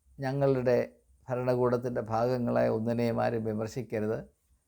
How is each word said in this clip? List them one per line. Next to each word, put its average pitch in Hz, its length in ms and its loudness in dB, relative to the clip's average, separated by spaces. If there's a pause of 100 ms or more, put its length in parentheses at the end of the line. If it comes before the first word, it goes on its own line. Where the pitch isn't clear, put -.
(180)
ഞങ്ങളുടെ 131 600 2 (500)
ഭരണകൂടത്തിൻ്റെ 123 800 0
ഭാഗങ്ങളായ 120 580 2
ഒന്നിനെയും 117 540 0
ആരും 117 220 -2
വിമർശിക്കരുത്, 110 760 -4 (480)